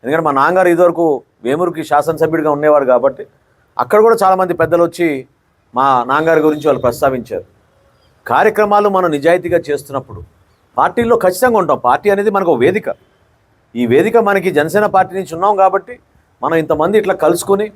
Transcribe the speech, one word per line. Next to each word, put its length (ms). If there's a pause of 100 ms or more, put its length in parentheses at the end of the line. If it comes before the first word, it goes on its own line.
ఎందుకంటే 260
మా 100
నాన్నగారు 360
ఇదివరకు 300 (420)
వేమూరుకి 440
శాసనసభ్యుడిగా 680
ఉండేవాడు 360
కాబట్టి 320 (580)
అక్కడ 240
కూడా 160
చాలామంది 380
పెద్దలు 280
వచ్చి 200 (680)
మా 100 (240)
నాన్నగారి 380
గురించి 220
వాళ్ళు 180
ప్రస్తావించారు. 580 (840)
కార్యక్రమాలు 680
మనం 200
నిజాయితీగా 420 (100)
చేస్తున్నప్పుడు 520 (560)
పార్టీల్లో 480
ఖచ్చితంగా 380
ఉంటాం. 160 (100)
పార్టీ 260
అనేది 220
మనకు 180
ఒక 100
వేదిక. 240 (840)
ఈ 80 (100)
వేదిక 240 (120)
మనకి 300
జనసేన 280 (100)
పార్టీ 220
నుంచి 180
ఉన్నాం 260
కాబట్టి 320 (480)
మనం 200
ఇంతమంది 380
ఇట్లా 140 (100)
కలుసుకుని 520